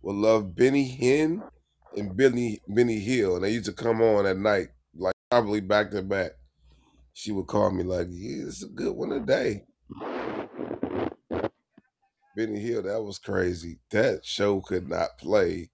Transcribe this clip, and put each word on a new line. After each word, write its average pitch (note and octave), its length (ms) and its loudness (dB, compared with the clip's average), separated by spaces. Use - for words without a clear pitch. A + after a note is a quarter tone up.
would G2+ 140 -6
love G#2 400 2
Benny C3 440 4
Hinn D#3 420 2
and G2+ 200 -6
Benny, A#2+ 520 2
Benny A2+ 320 4
Hill. G2+ 360 2
And F#2 80 -2
they G2+ 60 2
used A2 160 -2
to G#2 60 -6
come A2+ 280 0
on G#2 260 4
at F#2+ 120 2
night, G2+ 300 0
like, F#2 180 -2
probably G#2+ 300 2
back G#2 320 2
to G2+ 100 -4
back. F#2+ 300 -2
She - 200 -10
would F#2+ 140 -4
call G2+ 240 2
me F#2 140 -2
like, F2+ 260 -2
"Yeah, F2+ 360 -10
it's - 160 -12
a - 60 -14
good - 280 -4
one - 140 -4
today." C3 540 0
Benny A2 260 -4
Hill, A#2 220 -2
that G#2 200 -4
was G2+ 160 -10
crazy. F2+ 600 -2
That G#2+ 340 4
show G2+ 380 2
could F2+ 260 -4
not E2+ 300 -2
play F2 560 2